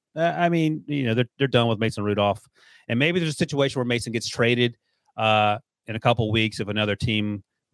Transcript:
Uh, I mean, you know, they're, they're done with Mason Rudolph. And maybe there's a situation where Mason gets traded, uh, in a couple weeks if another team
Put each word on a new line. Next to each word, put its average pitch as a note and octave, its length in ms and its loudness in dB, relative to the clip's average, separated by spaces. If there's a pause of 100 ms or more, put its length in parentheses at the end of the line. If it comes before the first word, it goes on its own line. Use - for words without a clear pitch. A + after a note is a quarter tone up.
(160)
Uh, D#3 60 -4 (140)
I F3 120 2
mean, D#3 380 0
you C#3+ 180 -4
know, A2+ 100 0
they're, A#2+ 140 0 (100)
they're C#3 80 2
done A#2 220 2
with A2 100 0
Mason A2 240 -2
Rudolph. G2+ 400 0 (460)
And A#2 100 0
maybe E3+ 220 2
there's D#3+ 140 -2
a - 20 -12
situation C#3 420 -2
where B2+ 60 0
Mason A#2+ 280 -2
gets A2+ 140 -4
traded, A#2+ 500 0 (420)
uh, G#2+ 400 2 (280)
in A2 80 -8
a A2 60 -8
couple A2+ 320 0
weeks A2 260 0
if G#2+ 100 -6
another G#2 280 0
team G#2 480 -2 (300)